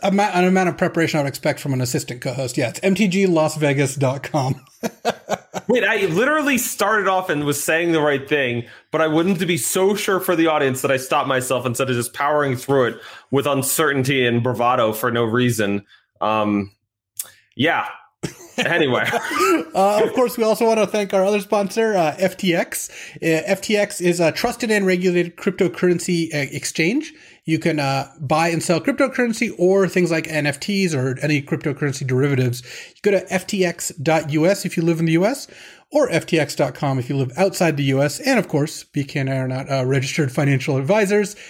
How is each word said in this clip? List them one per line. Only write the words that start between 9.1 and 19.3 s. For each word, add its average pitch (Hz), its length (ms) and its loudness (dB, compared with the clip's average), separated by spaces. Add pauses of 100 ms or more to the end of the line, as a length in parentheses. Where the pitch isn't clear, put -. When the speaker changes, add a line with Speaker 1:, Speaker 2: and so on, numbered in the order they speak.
Speaker 2:
to 185 60 0
be 170 120 0
so 190 380 0
sure 196 240 0
for 185 160 0
the 165 120 4
audience 139 340 2
that 139 100 0
I 135 60 2
stopped 135 300 -2
myself 127 380 0
instead 123 240 -2
of 123 60 0
just 120 180 -4
powering 143 420 0
through 131 320 2
it 110 140 -6 (300)
with 135 160 0
uncertainty 139 800 0
and 117 180 2
bravado 120 480 2
for 120 180 -2
no 120 140 0
reason. 107 640 0 (340)
Um, 104 520 0 (840)
yeah. 139 320 0 (720)
Anyway. 139 560 0
<laughs> 233 60 -2 (560)